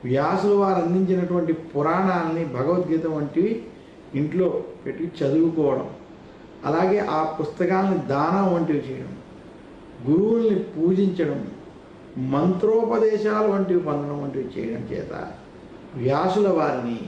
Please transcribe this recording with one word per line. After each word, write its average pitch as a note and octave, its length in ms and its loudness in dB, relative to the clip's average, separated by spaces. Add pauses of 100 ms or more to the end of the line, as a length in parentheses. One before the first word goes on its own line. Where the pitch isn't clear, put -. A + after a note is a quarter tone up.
వ్యాసుల E3+ 580 2
వారు F#3+ 200 2
అందించినటువంటి F3 720 2 (180)
పురాణాలని, E3 720 0 (120)
భగవద్గీత D#3+ 520 0
వంటివి D#3+ 460 0 (600)
ఇంట్లో D#3+ 320 0 (340)
పెట్టి D#3+ 240 -6 (140)
చదువుకోవడం, D#3 680 2 (800)
అలాగే F#3 300 2 (180)
ఆ D#3 40 2 (160)
పుస్తకాలని F#3 600 0 (140)
దానం F3+ 420 2
వంటివి D3+ 320 0
చేయడం, C3 280 -10 (920)
గురువుల్ని G#3+ 500 4 (140)
పూజించడం, E3+ 680 2 (960)
మంత్రోపదేశాలు G#3+ 1160 2
వంటివి F3+ 340 2
పొందడం C#3+ 360 -2
వంటివి C3+ 340 -4
చేయడం A2+ 340 -6
చేత - 220 -6 (880)
వ్యాసుల F#3 460 2 (100)
వారిని A#2+ 480 -2